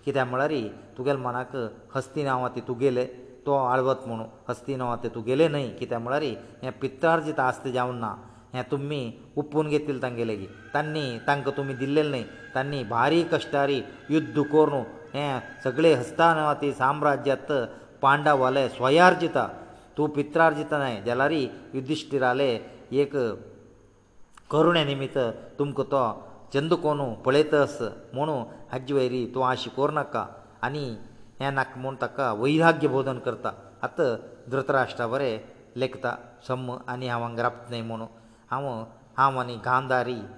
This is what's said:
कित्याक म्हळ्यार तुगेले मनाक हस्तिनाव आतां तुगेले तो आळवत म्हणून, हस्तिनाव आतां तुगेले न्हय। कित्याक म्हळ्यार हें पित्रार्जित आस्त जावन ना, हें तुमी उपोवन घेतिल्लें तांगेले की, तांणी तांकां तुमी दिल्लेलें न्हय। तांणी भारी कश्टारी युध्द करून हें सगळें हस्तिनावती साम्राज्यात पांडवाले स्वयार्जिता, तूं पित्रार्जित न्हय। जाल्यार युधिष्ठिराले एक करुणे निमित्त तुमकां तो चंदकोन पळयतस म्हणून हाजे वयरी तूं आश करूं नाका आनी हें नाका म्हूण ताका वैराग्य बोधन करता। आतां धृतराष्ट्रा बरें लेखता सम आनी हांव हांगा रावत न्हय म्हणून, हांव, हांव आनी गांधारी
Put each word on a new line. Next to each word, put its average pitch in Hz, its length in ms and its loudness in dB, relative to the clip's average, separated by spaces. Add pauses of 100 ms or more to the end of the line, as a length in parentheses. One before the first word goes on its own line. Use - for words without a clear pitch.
कित्याक 131 220 0
म्हळ्यार 135 240 0 (460)
तुगेले 135 200 2
मनाक 123 380 -6 (400)
हस्तिनाव 131 500 -2
आतां 123 220 -6
तुगेले 123 380 2 (400)
तो 143 80 2
आळवत 131 540 2
म्हणून, 113 180 -6 (240)
हस्तिनाव 127 420 -4
आतां 117 240 -6
तुगेले 127 320 4
न्हय। 143 220 -2
कित्याक 117 320 -6
म्हळ्यार 135 220 0 (400)
हें 127 80 -6
पित्रार्जित 151 680 0
आस्त 127 280 0
जावन 123 280 0
ना, 110 200 -6 (380)
हें 127 180 -6
तुमी 139 420 -4 (240)
उपोवन 147 300 -2
घेतिल्लें 147 340 0
तांगेले 117 340 -2
की, 95 100 -10 (280)
तांणी 147 540 -2
तांकां 139 300 0
तुमी 135 160 -4
दिल्लेलें 143 360 2
न्हय। 127 140 -4 (320)
तांणी 135 280 -2
भारी 131 400 4
कश्टारी 143 580 0 (280)
युध्द 147 300 2
करून 147 340 4 (400)
हें 135 280 -2 (220)
सगळें 143 320 4
हस्तिनावती 151 800 2
साम्राज्यात 139 760 0 (500)
पांडवाले 139 680 4
स्वयार्जिता, 151 800 6 (500)
तूं 151 100 2
पित्रार्जित 151 680 2
न्हय। 131 280 0
जाल्यार 123 300 2 (420)
युधिष्ठिराले 131 840 0 (320)
एक 143 240 2 (1400)
करुणे 160 340 4
निमित्त 135 320 -4 (420)
तुमकां 139 260 -2
तो 123 380 -2 (300)
चंदकोन 147 600 0
पळयतस 143 640 2 (360)
म्हणून 139 300 -2 (280)
हाजे 131 220 -6
वयरी 127 320 2 (100)
तूं 131 100 2
आश 127 220 0 (100)
करूं 147 160 2
नाका 127 320 -2 (360)
आनी 127 360 -4 (420)
हें 139 120 -2
नाका 131 280 -4
म्हूण 131 220 -6
ताका 123 320 -2
वैराग्य 151 540 4
बोधन 131 320 0
करता। 117 300 -4 (320)
आतां 123 340 0 (360)
धृतराष्ट्रा 131 560 0
बरें 120 320 -2 (360)
लेखता 123 420 -4 (300)
सम 127 300 -6 (100)
आनी 123 200 -6
हांव 120 160 -2
हांगा 117 200 -4
रावत 120 260 -2
न्हय 117 120 -6
म्हणून, 113 260 -8 (440)
हांव, 123 320 -6 (340)
हांव 131 220 4
आनी 120 160 -4
गांधारी 123 640 0 (160)